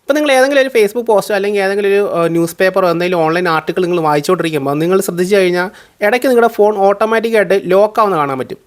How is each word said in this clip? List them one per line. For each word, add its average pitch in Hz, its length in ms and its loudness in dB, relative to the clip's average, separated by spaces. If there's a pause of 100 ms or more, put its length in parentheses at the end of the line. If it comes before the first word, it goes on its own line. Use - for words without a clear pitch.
ഇപ്പോൾ 277 160 -2
നിങ്ങൾ 294 180 0
ഏതെങ്കിലും 269 280 2
ഒരു 262 120 -2
Facebook 226 340 0
പോസ്റ്റോ 208 280 0
അല്ലെങ്കിൽ 202 280 -2
ഏതെങ്കിലും 196 260 -2
ഒരു, 202 100 2 (160)
ഏഹ്, 170 180 0
ന്യൂസ് 170 240 -2
പേപ്പറോ 185 340 2
എന്തെങ്കിലും 175 300 -2
ഓൺലൈൻ 170 300 0
ആർട്ടിക്കിൾ 165 320 -2
നിങ്ങൾ 175 220 -2
വായിച്ചുകൊണ്ടിരിക്കുമ്പോൾ 151 760 -2
നിങ്ങൾ 180 160 0 (100)
ശ്രദ്ധിച്ചു 185 300 -2
കഴിഞ്ഞാൽ 180 320 0 (380)
ഇടയ്ക്ക് 247 240 0
നിങ്ങളുടെ 233 260 2
ഫോൺ 214 180 2 (120)
ഓട്ടോമാറ്റിക്കായിട്ട് 214 680 0 (160)
ലോക്ക് 208 280 2
ആവുന്ന 190 200 0
കാണാൻ 139 200 -2
പറ്റും. - 260 -10